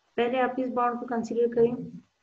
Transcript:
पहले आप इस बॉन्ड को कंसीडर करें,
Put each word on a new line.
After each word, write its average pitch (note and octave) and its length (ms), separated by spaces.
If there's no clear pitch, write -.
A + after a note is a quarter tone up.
पहले A#3+ 220
आप B3 200
इस B3+ 100
बॉन्ड A#3+ 320
को - 60
कंसीडर A#3 480
करें, - 480